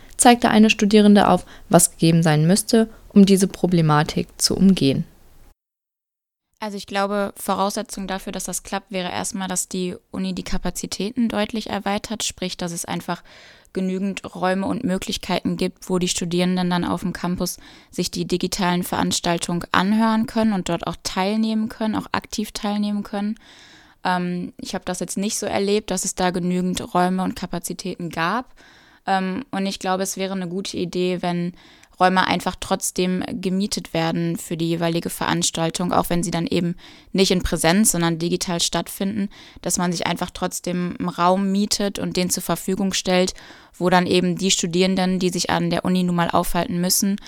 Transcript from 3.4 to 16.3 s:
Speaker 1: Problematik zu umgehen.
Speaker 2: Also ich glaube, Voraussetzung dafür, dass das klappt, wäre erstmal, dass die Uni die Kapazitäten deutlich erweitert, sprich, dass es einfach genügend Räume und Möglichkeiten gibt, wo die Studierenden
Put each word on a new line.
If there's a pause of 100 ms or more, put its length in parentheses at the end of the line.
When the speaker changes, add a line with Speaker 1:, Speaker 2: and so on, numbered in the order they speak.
Speaker 1:
Problematik
zu
umgehen. (1600)
Speaker 2:
Also
ich
glaube,
Voraussetzung
dafür,
dass
das
klappt,
wäre
erstmal,
dass
die (140)
Uni
die
Kapazitäten
deutlich
erweitert,
sprich,
dass
es
einfach (520)
genügend (120)
Räume
und
Möglichkeiten
gibt,
wo
die
Studierenden